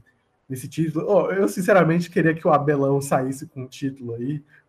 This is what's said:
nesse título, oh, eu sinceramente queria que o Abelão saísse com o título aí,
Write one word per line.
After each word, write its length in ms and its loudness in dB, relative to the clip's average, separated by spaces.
nesse 200 -10
título, 400 -4
oh, 220 4
eu 180 0
sinceramente 640 2
queria 240 2
que 120 -4
o 40 4
Abelão 500 2
saísse 460 -4
com 180 -12
o 40 -16
título 460 -10
aí, 280 -8